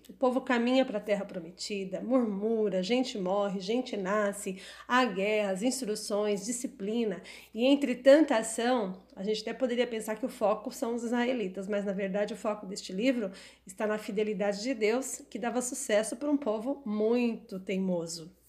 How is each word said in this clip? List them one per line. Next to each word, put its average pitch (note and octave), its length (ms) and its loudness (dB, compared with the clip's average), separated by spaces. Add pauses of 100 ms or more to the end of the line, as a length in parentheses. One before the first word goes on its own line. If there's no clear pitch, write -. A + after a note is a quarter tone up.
O - 60 -18
povo B3 260 2
caminha B3+ 420 4
pra G#3+ 160 -2
terra G3+ 280 0
prometida, F#3 760 -8
murmura, G#3+ 840 0
gente A#3+ 360 0
morre, G3 420 0
gente A3+ 380 -2
nasce, G3 580 -2 (320)
há B3+ 160 4
guerras, G3 580 0
instruções, G#3+ 800 -2
disciplina. G#3+ 800 -4 (320)
E A#3 140 2
entre C#4 300 4
tanta C4+ 420 8
ação, A3+ 640 0 (120)
a F#3+ 80 -12
gente G#3+ 200 -2
até A3+ 100 -6
poderia A#3+ 340 0
pensar A3 280 -4
que A3 100 -8
o A#3+ 60 -2
foco G#3+ 420 0
são A#3 220 -4
os A#3+ 100 -4
israelitas, A3+ 640 0
mas G3+ 160 0
na G3+ 80 -2
verdade G3+ 400 -2
o G3+ 60 -8
foco G#3 260 -4
deste - 300 -10
livro A3+ 360 0 (360)
está G#3+ 200 -6
na G#3+ 120 0
fidelidade G#3 640 -2
de B3+ 100 -2
Deus, A3+ 560 0
que A#3 100 -10
dava A#3 220 -2
sucesso A3 560 0
pra D4 140 -2
um D4 80 4
povo A#3+ 480 -2
muito A3 760 0
teimoso. F3 760 -4 (140)